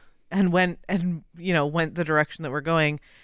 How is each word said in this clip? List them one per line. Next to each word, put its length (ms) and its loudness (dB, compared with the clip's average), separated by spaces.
and 220 2
went 260 2
and, 360 -2
you 160 -2
know, 140 2
went 280 -2
the 100 -2
direction 380 0
that 80 -6
we're 100 -4
going, 400 0